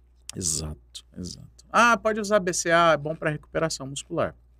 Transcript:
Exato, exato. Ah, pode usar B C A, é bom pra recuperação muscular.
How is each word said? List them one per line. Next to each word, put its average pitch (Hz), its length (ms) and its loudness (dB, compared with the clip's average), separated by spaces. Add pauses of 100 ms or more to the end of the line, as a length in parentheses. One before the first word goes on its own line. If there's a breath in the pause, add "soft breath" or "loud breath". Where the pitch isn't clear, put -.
(360)
Exato, 78 720 -6 (100)
exato. 90 320 -14 (240)
Ah, 226 260 4
pode 220 220 -2
usar 208 200 2
B 180 120 -4
C 170 200 -2
A, 170 220 6
é 147 40 2
bom 151 180 -6
pra 165 140 -4
recuperação 151 560 -4
muscular. 139 480 -4 (260)